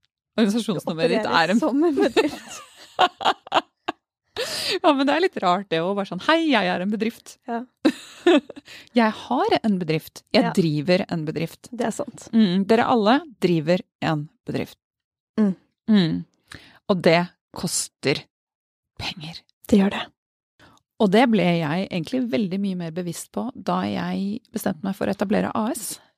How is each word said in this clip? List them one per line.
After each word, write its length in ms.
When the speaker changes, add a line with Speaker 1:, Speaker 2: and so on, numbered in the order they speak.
Speaker 1:
Organisasjonsnummeret 760
ditt 100
Speaker 2:
Du 60
opererer 220
Speaker 1:
er 20
en 80
Speaker 2:
som 240
en 160
bedrift. 600
Speaker 1:
<laughs> 720
Ja, 200
men 140
det 100
er 60
litt 180
rart 300
det 140
også, 120
bare 140
sånn, 140
«Hei, 240
jeg 200
er 140
en 100
bedrift.» 520
Speaker 2:
Ja. 160
Speaker 1:
<laughs> 140
Jeg 220
har 420
en 220
bedrift. 520
Jeg 180
Speaker 2:
Ja. 60
Speaker 1:
driver 520
en 220
bedrift. 420
Speaker 2:
Det 160
er 60
sant. 380
Speaker 1:
Mm, 360
dere 220
alle 300
driver 460
en 260
bedrift. 380
Speaker 2:
Mm. 120
Speaker 1:
Mm. 240
Og 180
det 160
koster 720
penger. 400
Speaker 2:
Det 160
gjør 100
det. 140
Speaker 1:
Og 100
det 180
ble 160
jeg 440
egentlig 380
veldig 340
mye 180
mer 160
bevisst 380
på 180
da 320
jeg 640
bestemte 400
meg 80
for 160
å 60
etablere 340
A 200
S, 260